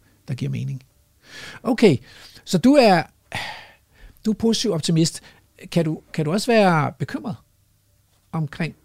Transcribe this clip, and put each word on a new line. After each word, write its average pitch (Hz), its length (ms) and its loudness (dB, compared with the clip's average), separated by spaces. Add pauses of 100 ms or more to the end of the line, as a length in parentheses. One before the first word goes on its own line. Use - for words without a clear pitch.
(280)
der 135 60 -8
giver 135 160 -6
mening. 131 320 -8 (800)
Okay, 214 340 4 (480)
så - 140 -2
du 254 160 4
er, 208 280 6 (1200)
du 220 60 -2
er 214 40 0
positiv 226 380 -2
optimist. 165 480 0 (500)
Kan 170 140 0
du, 160 160 -6 (120)
kan 160 120 -4
du 151 80 -4
også - 200 -4
være 170 460 2
bekymret 220 380 -8 (960)
omkring, 160 420 -6 (100)